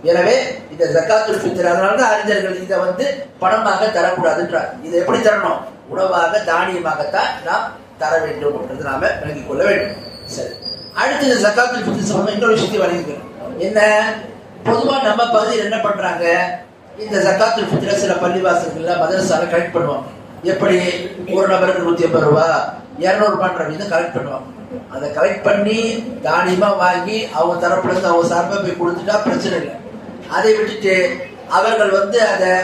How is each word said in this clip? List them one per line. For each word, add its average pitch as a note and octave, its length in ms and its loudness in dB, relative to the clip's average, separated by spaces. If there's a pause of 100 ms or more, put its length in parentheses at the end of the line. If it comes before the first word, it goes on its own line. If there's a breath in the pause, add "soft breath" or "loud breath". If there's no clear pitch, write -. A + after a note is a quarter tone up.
எனவே A3+ 240 4 (400)
இந்த E3 120 2 (100)
ஜகாத்துல் A3 480 2
ஃபித்ர், F3 280 0
அதனாலதான் G3+ 420 2
அறிஞர்கள் G3+ 500 0
இதை F#3 220 -2
வந்து F#3 200 -2 (380)
பணமாக G#3+ 520 2
தரக்கூடாதுன்றார். E3+ 720 0 (180)
இதை E3+ 140 -4
எப்படி - 260 0
தரணும்? G#3 340 2 (320)
உணவாக, F#3+ 400 2 (160)
தானியமாகத்தான் E3+ 840 -2 (160)
நாம் - 220 -2 (320)
தர D#3+ 100 -2 (140)
வேண்டும் C#3+ 340 -2
என்றது C3 300 -8
நாம - 220 0 (100)
விளங்கிக் D3 280 -8
கொள்ள D#3 200 -2
வேண்டும். - 260 0 (400)
சரி, - 180 -8 (480)
அடுத்து C#4 280 0
இந்த A#3+ 160 4
ஜகாத்துல் G#3+ 400 2
ஃபித்ர் - 240 -2
சம்பந்தமா G#3 260 0
இன்னொரு A3 220 4
விஷயத்தை G#3+ 260 0
விளங்கிக்கணும். E3+ 480 -4 (360)
என்ன, G#3+ 120 2 (880)
பொதுவா C4 300 2 (100)
நம்ம A3 140 2 (140)
பகுதியில் G#3+ 320 2
என்ன G#3+ 200 -2
பண்றாங்க, F3+ 380 -2 (800)
இந்த G#3 100 -6 (120)
ஜகாத்துல் G#3 440 2
ஃபித்ரை G3+ 320 0
சில F3+ 100 0 (120)
பள்ளிவாசல்கள்ல, F3 680 0 (100)
மதரசால F3 500 0
கலெக்ட் E3+ 240 0
பண்ணுவாங்க. D3 320 -2 (420)
எப்படி? F#3+ 280 2 (560)
ஒரு G3 160 2
நபருக்கு F#3 340 2
நூத்தி E3+ 220 2
ஐம்பது D#3 180 2
ரூபா, D#3 220 4 (560)
இருநூறு G3+ 300 4
ரூபான்ற F#3 360 -2
வீதம் F3+ 240 -6
கலெக்ட் E3+ 240 0
பண்ணுவாங்க. - 320 -8 (440)
அதை C#3+ 220 -6
கலெக்ட் G3 320 0
பண்ணி G3+ 300 2 (500)
தானியமா F3+ 420 2 (120)
வாங்கி F3+ 360 2 (200)
அவங்க E3+ 260 2
தரப்புல - 300 2
இருந்து F#3 180 2
அவங்க E3+ 200 4
சார்பா F#3+ 340 0
போய் F3 160 -4
கொடுத்துட்டா F3 340 0 (100)
பிரச்சனை F3+ 360 -2
இல்லை. - 120 -8 (600)
அதை A3 220 4
விட்டுட்டு G3+ 360 0 (640)
அவர்கள் G#3 400 2
வந்து A#3 220 2 (140)
அதை F#3+ 180 2 (120)